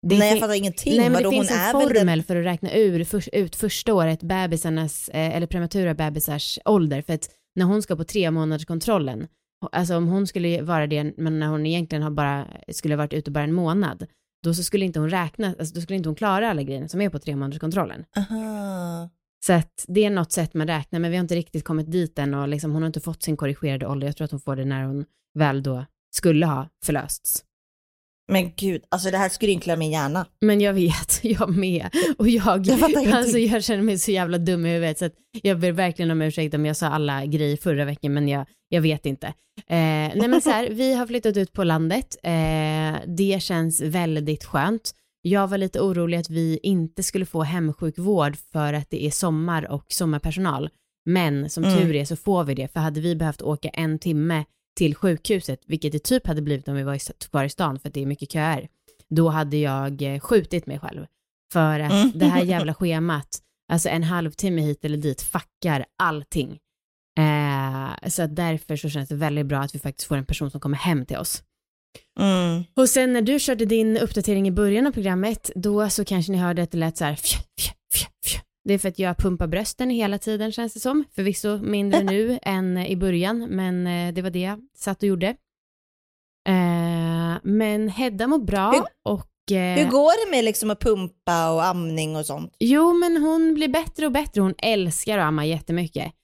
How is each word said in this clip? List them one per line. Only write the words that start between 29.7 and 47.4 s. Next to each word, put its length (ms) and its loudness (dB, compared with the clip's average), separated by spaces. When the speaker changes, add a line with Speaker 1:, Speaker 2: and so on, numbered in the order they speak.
Speaker 2:
min 140 -2
hjärna. 360 -2
Speaker 1:
Men 200 6
jag 140 4
vet, 480 2
<laughs> 20 -
jag 320 2
med. 320 0
Och 100 4
jag, 380 4
Speaker 2:
Jag 120 6
fattar 140 6
ingenting. 200 4
Speaker 1:
alltså 260 4
jag 260 2
känner 180 0
mig 160 2
så 120 -2
jävla 280 2
dum 280 2
i 80 2
huvudet, 240 -2
så 60 -2
att 80 -4
jag 180 2
ber 120 2
verkligen 380 0
om 120 2
ursäkt 320 -2
om 120 2
jag 100 0
sa 100 -2
alla 400 0
grejer 300 0
förra 280 0
veckan, 300 -4
men 140 2
jag, 180 -2
jag 120 2
vet 260 0
inte. 200 -6
Eh, 80 -10
nej, 600 2
men 120 6
så 100 2
här, 180 0
<laughs> 20 -6
vi 240 2
har 120 -2
flyttat 300 0
ut 160 0
på 120 -2
landet. 580 0
Eh, 760 0
det 360 0
känns 380 0
väldigt 640 -2
skönt. 500 -2
Jag 260 2
var 100 -2
lite 220 -2
orolig 380 0
att 120 -4
vi 320 0
inte 400 0
skulle 240 -2
få 160 -2